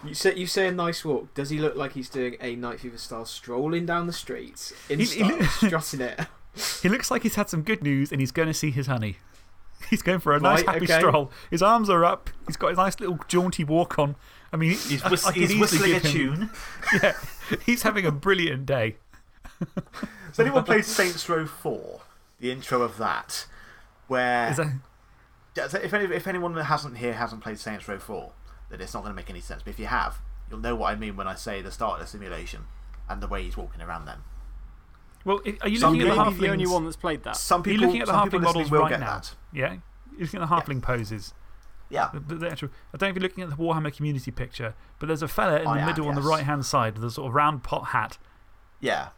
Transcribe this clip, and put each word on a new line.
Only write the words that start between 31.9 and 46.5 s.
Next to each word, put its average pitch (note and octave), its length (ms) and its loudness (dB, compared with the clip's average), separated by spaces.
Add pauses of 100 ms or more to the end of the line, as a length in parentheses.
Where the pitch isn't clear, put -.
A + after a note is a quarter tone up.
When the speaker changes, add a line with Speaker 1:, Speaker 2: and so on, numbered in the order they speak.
Speaker 3:
of D#2+ 40 -8
the - 60 -14
simulation F#2 540 -10 (420)
and G2+ 140 -8
the G2+ 60 -6
way G2 160 -4
he's F2+ 120 -6
walking F2+ 260 -10
around E2 240 -10
them. B1 180 -14 (1040)
Speaker 2:
Well, G3+ 200 0
i-, G#3+ 160 -4
are A#3 60 -2
you A3+ 120 2
Speaker 3:
Some - 160 6
Speaker 2:
looking F3 160 4
at G#3+ 40 4
the G#3+ 160 6
Speaker 4:
Maybe F3+ 80 -4
the F#3+ 120 2
only F#3 140 2
Speaker 2:
halflings? F3+ 80 2
Speaker 4:
one E3 120 2
that's D#3+ 100 -8
played D#3 280 -4
that. A2 120 -6
Speaker 3:
Some F3 260 2
Speaker 2:
Are F3 60 -2
you G3+ 60 2
Speaker 3:
people, A3 140 6
Speaker 2:
looking A#3+ 140 4
at A3+ 60 -2
the F#3+ 60 2
Speaker 3:
some G3+ 160 6
people F#3+ 100 2
Speaker 2:
halfling E3+ 60 2
Speaker 3:
listening E3+ 240 4
Speaker 2:
models - 20 2
Speaker 3:
will D3+ 120 6
Speaker 2:
right D#3 60 4
Speaker 3:
get A#2 120 2
Speaker 2:
now? A2 140 -4
Speaker 3:
that. - 200 -12 (160)
Speaker 2:
Yeah? C3+ 200 -2 (420)
You're - 80 -10
looking F3 200 -6
at D#3+ 80 -4
the E3+ 60 6
Speaker 3:
Yeah. D#3+ 60 4
Speaker 2:
halfling C3+ 200 -2
poses. A2 520 -2 (560)
Speaker 3:
Yeah. D#3 240 0
Speaker 2:
The, D3+ 80 -8
the, D3+ 140 -8
the E3 140 -4
actual, D3 200 -6 (240)
I - 40 -12
don't G3 100 2
know - 20 2
if F3+ 60 -4
you're F#3 80 -2
looking F#3 200 -4
at E3+ 60 -10
the C#3+ 80 -6
Warhammer D#3+ 360 0
community D3 380 -4
picture, A#2+ 440 -8 (240)
but D3+ 80 -6
there's D#3 160 0
a D3+ 40 -2
fella F3 320 2
in - 80 0
Speaker 3:
I A#2 80 2
Speaker 2:
the A2+ 60 2
Speaker 3:
am, - 60 2
Speaker 2:
middle D#3 200 0
on C#3+ 80 0
the C#3+ 60 0
Speaker 3:
yes. D3 80 2
Speaker 2:
right-hand D3 360 2